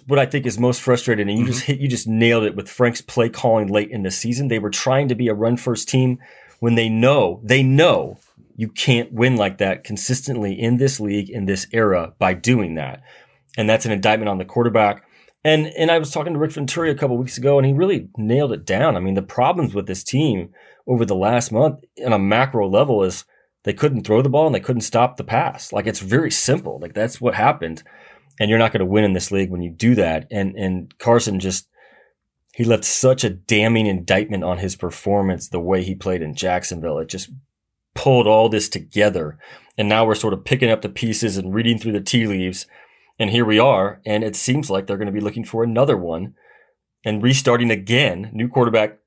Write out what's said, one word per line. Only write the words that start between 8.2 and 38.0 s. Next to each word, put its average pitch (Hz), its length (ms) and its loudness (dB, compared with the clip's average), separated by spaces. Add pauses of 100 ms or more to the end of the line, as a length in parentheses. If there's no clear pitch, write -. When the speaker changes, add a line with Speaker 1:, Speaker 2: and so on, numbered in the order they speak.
Speaker 1:
you 110 120 -4
can't 117 440 0
win 120 260 2
like 98 200 0
that 95 260 -2
consistently 110 680 -4
in 117 240 0
this 135 220 0
league, 101 320 -2
in 104 140 -6
this 95 280 -2
era, 98 460 2
by 92 160 2
doing 98 400 0
that. 67 260 -10 (560)
And 107 100 0
that's 110 200 2
an 113 40 -2
indictment 107 380 0
on 98 80 -2
the 92 80 -6
quarterback. 107 580 2 (400)
And, 156 320 2
and 160 140 2
I 165 80 4
was 151 140 -2
talking 160 220 -4
to 147 60 -2
Rick 156 120 0
Venturi 156 400 -2
a 143 40 -4
couple 127 220 -2
weeks 123 220 -6
ago, 139 180 4
and 135 80 4
he 139 80 4
really 156 440 0
nailed 120 340 0
it 73 140 -6
down. 117 300 2
I 90 40 -2
mean, 95 160 -2
the 95 80 0
problems 135 500 0
with 98 140 -4
this 95 160 -8
team 123 460 -2 (360)
over 123 200 0
the 98 100 0
last 107 360 0
month 143 280 2 (260)
on 117 80 0
a 104 60 2
macro 107 500 0
level 110 340 2
is 92 220 -4 (380)
they 104 100 -2
couldn't 135 320 -2
throw 107 160 4
the 135 80 0
ball 147 160 2
and 147 80 2
they 101 60 -2
couldn't 120 220 -2
stop 120 360 0
the - 60 -8
pass. - 500 -4
Like, 101 140 -4
it's 110 140 -4
very 120 280 0
simple. - 500 -2
Like, 80 140 -14
that's 113 260 -4
what 117 140 0
happened. 98 480 0 (580)
And 104 100 2
you're 113 100 4
not 113 140 4
gonna 101 120 -2
win 104 200 4
in 98 80 2
this 87 180 -4
league 98 180 0
when 90 140 -8
you 85 80 -8
do 113 240 2
that. 82 340 0
And, 98 260 -4
and 92 440 -6
Carson 113 400 2
just, 95 280 -4 (880)
he 120 100 -4
left 117 220 2
such 131 380 2
a 113 60 0
damning 110 580 2
indictment 95 560 0
on 87 160 -2
his 95 160 -6
performance, 95 720 -2
the 90 100 -6
way 92 240 0
he 95 120 -6
played 92 260 -4
in 76 140 -8
Jacksonville. 87 640 -4
It 80 80 -6
just 92 240 -12 (640)
pulled 123 340 4